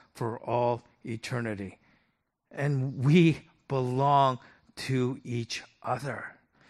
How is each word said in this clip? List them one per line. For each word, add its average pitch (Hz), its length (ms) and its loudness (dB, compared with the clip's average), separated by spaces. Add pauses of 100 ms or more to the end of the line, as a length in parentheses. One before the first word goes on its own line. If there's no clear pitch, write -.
(140)
for 117 240 -6
all 120 440 -2 (220)
eternity. 110 760 -8 (720)
And 139 540 -4
we 160 380 6 (260)
belong 135 720 2 (380)
to 131 460 -2
each 120 400 -8 (200)
other. 123 560 -8 (320)